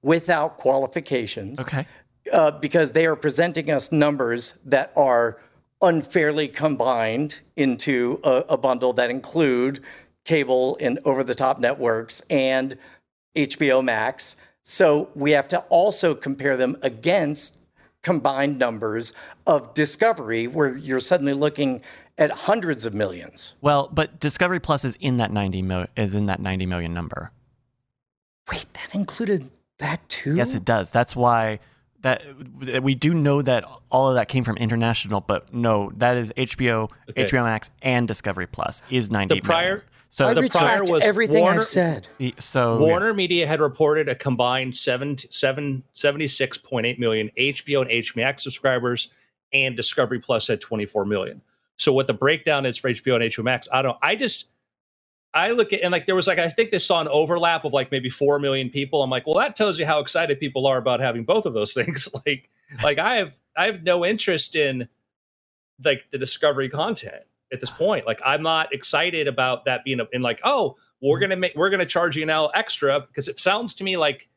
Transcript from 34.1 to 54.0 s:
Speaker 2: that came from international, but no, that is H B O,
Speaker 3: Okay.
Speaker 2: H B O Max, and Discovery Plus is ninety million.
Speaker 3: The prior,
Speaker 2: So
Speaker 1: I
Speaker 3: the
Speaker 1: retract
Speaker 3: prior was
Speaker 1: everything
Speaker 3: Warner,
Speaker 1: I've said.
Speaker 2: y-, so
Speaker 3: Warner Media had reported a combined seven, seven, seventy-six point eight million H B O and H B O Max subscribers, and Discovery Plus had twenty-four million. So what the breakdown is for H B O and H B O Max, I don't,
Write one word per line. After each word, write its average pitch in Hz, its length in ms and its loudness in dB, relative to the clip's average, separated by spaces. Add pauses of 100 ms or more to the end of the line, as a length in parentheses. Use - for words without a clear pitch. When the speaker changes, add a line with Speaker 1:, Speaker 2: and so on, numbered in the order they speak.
Speaker 2:
that 113 120 0
came 131 160 0
from 110 120 -2
international, 113 640 0
but - 340 -4
no, 110 420 0
that 123 200 2
is 117 200 -4
H 123 200 -4
B 123 140 0
O, 110 140 0 (260)
Speaker 3:
Okay. - 120 -2
Speaker 2:
H 101 100 0
B 135 60 4
O 120 60 2
Max, 110 260 -2 (100)
and 123 260 0
Discovery 98 400 -4
Plus - 440 -6
is 120 200 0
ninety 104 240 2
million. - 100 -4
Speaker 3:
The - 20 -8
prior, 180 380 0 (240)
Speaker 2:
So - 180 2
Speaker 1:
I 226 80 4
Speaker 3:
the 254 80 4
Speaker 1:
retract 175 220 2
Speaker 3:
prior 202 280 2
was 160 120 4
Speaker 1:
everything 202 360 4
Speaker 3:
Warner, 175 200 4
Speaker 1:
I've 226 60 2
said. 165 420 0 (100)
Speaker 2:
y-, 127 200 -4
so 117 400 2
Speaker 3:
Warner 175 360 4
Media 175 320 2
had 151 140 0
reported 151 480 2
a 127 80 -2
combined 127 600 0
seven, 135 400 -2 (140)
seven, 135 540 -2 (100)
seventy-six 143 640 -2
point 120 280 -4
eight 120 120 -4
million 110 380 0
H 135 280 -2
B 143 120 -2
O 131 60 2
and 123 80 -4
H 117 240 -2
B 113 60 -4
O 117 40 0
Max 139 180 -4
subscribers, 123 680 -2 (440)
and 131 240 -2
Discovery 120 420 -2
Plus 110 300 -2
had 110 120 -2
twenty-four 104 460 -4
million. 98 340 -4 (360)
So - 160 2
what 135 160 2
the 123 60 0
breakdown 143 520 0
is 120 100 -4
for - 120 -4
H 117 140 -4
B 131 100 0
O - 20 4
and 117 100 2
H 113 120 -4
B 113 60 -8
O - 20 -6
Max, 123 280 -2
I 131 100 0
don't, 127 200 -2